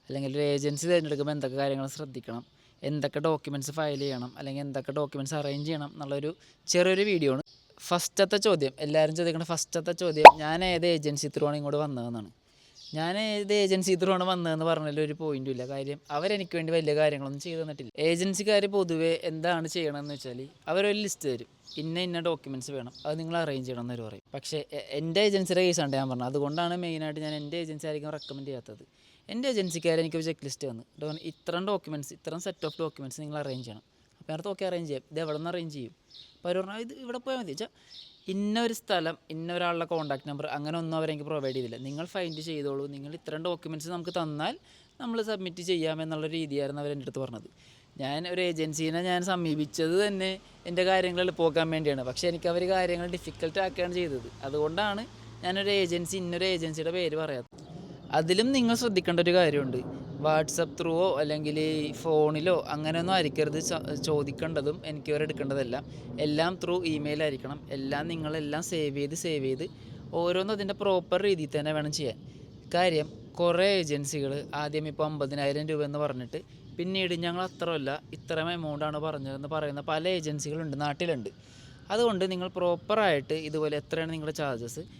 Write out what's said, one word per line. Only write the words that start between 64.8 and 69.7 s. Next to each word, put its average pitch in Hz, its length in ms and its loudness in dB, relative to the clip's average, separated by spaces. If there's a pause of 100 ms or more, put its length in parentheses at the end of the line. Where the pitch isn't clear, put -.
എനിക്ക് 151 260 -6
ഇവർ 147 120 2
എടുക്കേണ്ടതെല്ലാം. 139 600 -2 (360)
എല്ലാം 156 340 2
through 175 300 0
email 151 360 0
ആയിരിക്കണം. 143 500 -4
എല്ലാം 143 360 -2
നിങ്ങളെല്ലാം 156 560 -2
സേവ് 151 340 -2
ചെയ്ത്, 143 180 -2
സേവ് 156 300 -2
ചെയ്ത് 131 220 -2 (460)